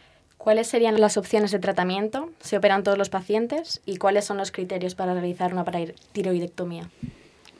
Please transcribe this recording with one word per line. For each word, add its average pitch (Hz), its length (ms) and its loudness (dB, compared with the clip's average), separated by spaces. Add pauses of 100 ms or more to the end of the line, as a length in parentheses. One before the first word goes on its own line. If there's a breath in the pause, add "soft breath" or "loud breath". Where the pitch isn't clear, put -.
(360 soft breath)
¿Cuáles 220 300 2
serían 226 340 4
las 208 160 6
opciones 208 340 2
de 196 100 0
tratamiento? 196 680 -2 (100)
¿Se - 180 -2
operan 196 240 4
todos 202 160 2
los 196 100 0
pacientes? 226 760 -4
¿Y 190 100 -6
cuáles 202 280 2
son 202 120 -4
los 196 160 -4
criterios 185 440 -6
para 180 180 0
realizar 180 380 -2
una 180 120 -2
paratiroidectomía? 175 1300 -4 (680 loud breath)